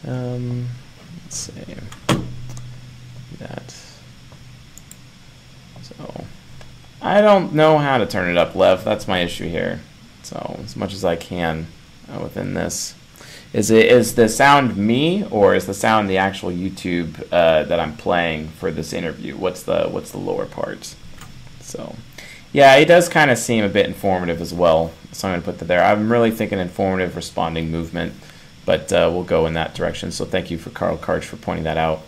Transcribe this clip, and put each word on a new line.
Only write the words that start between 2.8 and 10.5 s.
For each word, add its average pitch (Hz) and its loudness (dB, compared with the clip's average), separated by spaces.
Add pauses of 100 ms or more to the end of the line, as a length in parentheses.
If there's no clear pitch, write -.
That. - -14 (2000)
So, - -16 (800)
I 202 4
don't 196 4
know 156 6
how 139 2
to 101 2
turn 90 -2
it 87 2
up, 82 2
Lev. 92 4
That's 107 -2
my 95 0
issue 87 -4
here. 85 -4 (420)
So, - -12